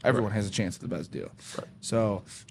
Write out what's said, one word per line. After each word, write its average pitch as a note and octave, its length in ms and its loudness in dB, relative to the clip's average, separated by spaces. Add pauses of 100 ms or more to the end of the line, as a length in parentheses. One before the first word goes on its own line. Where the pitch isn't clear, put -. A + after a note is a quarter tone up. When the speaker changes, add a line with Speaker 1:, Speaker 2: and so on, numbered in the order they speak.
Speaker 1:
Everyone A2+ 280 4
Speaker 2:
Right. A2 40 2
Speaker 1:
has G#2 120 2
a - 20 -6
chance - 260 0
at - 60 -18
the - 60 -8
best - 240 -6
deal. - 180 -8 (260)
Speaker 2:
Right. - 100 -6 (140)
Speaker 1:
So, G#2+ 420 2 (280)